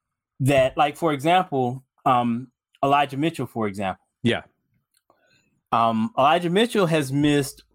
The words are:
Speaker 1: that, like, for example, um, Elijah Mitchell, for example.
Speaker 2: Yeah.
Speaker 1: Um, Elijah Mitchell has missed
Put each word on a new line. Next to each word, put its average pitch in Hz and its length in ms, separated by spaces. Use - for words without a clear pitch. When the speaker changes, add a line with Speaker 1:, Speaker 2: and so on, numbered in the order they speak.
Speaker 1:
that, 135 380
like, 147 200
for 160 160
example, 135 680
um, 123 420
Elijah 139 340
Mitchell, 151 280
for 113 220
example. 95 360
Speaker 2:
Yeah. 113 180
Speaker 1:
Um, 113 460
Elijah 165 320
Mitchell 202 380
has 156 260
missed 143 500